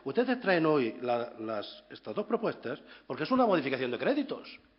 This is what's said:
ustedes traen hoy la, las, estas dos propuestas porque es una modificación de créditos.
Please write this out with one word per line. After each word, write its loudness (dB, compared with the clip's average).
ustedes 0
traen 4
hoy 4
la, 0
las, -6
estas -12
dos -2
propuestas -2
porque -4
es -4
una 6
modificación 2
de -2
créditos. -2